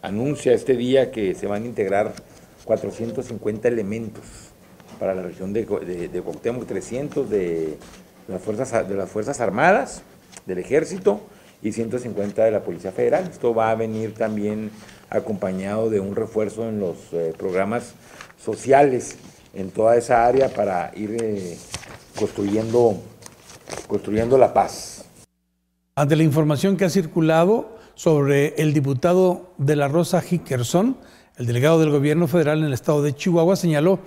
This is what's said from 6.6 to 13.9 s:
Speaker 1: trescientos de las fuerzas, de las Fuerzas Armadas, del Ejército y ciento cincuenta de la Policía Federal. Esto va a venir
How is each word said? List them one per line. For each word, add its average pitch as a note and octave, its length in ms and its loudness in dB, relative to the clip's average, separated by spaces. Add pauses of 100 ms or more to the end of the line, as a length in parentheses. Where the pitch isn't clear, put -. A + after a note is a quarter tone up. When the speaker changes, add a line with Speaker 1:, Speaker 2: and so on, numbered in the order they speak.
Speaker 1:
trescientos B2+ 640 -6
de E2 480 -2 (520)
las F#2 120 -8
fuerzas, A2 480 -4
de G2 60 -4
las F#2+ 160 -6
Fuerzas G#2+ 300 -6
Armadas, F#3+ 640 0 (440)
del F#2 120 -6
Ejército D#3+ 640 -2 (380)
y A2 120 -4
ciento A2+ 260 -4
cincuenta G#2 460 -2
de A2 80 4
la G2 100 0
Policía F2+ 300 -8
Federal. C#3+ 360 0
Esto B2 240 -2
va A2 200 2
a - 20 2
venir A2 400 -4